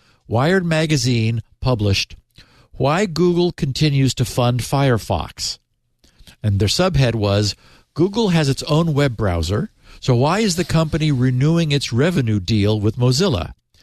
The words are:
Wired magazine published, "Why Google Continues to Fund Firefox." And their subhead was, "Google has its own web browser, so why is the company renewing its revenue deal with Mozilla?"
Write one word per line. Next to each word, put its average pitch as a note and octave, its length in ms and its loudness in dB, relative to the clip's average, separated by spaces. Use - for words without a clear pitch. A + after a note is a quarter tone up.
Wired D#3+ 380 0
magazine B2+ 800 0
published, G2+ 560 0
"Why D3+ 340 0
Google F3 460 0
Continues C#3 640 0
to B2+ 100 -2
Fund A#2+ 360 0
Firefox." A#2+ 960 -2
And G2+ 180 0
their G#2 80 2
subhead C3+ 460 2
was, G2+ 420 0
"Google G3+ 340 0
has E3 200 2
its C3+ 160 -2
own D#3+ 300 0
web C3+ 220 0
browser, F#2+ 540 -2
so C3 140 0
why D3+ 260 2
is G3 160 0
the F3 80 -2
company D#3+ 460 0
renewing C#3+ 640 2
its C#3+ 200 -2
revenue A#2+ 480 0
deal G#2 400 0
with G#2+ 160 0
Mozilla?" B2+ 560 0